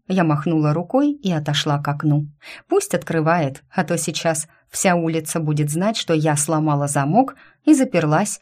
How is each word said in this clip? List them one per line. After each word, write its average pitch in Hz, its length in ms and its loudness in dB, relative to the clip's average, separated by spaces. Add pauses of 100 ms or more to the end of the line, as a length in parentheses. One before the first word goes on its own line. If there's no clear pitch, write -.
я 190 160 2
махнула 151 500 2
рукой 254 380 0
и 233 200 -4
отошла 147 480 -2
к 147 80 -6
окну. 147 400 0 (400)
«Пусть 403 260 0
открывает, 160 720 -2 (100)
а 185 100 0
то 170 140 -2
сейчас 160 500 -4 (220)
вся - 260 0
улица 165 440 -2
будет 151 300 0
знать, 185 280 -2
что - 160 -2
я 151 220 2
сломала 147 520 0
замок 151 480 0 (300)
и 302 80 8
заперлась 180 680 2